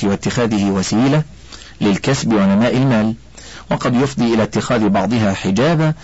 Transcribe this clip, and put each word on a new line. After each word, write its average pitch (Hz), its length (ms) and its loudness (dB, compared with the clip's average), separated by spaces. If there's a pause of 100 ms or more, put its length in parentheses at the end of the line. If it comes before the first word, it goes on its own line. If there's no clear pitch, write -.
واتخاذه 104 680 0
وسيلة 120 520 2 (580)
للكسب 113 520 0
ونماء 104 440 2
المال، 113 360 2 (580)
وقد 120 240 -2
يفضي 131 380 0
إلى 110 100 2
اتخاذ 107 460 0
بعضها 104 440 0
حجابا 151 600 0 (100)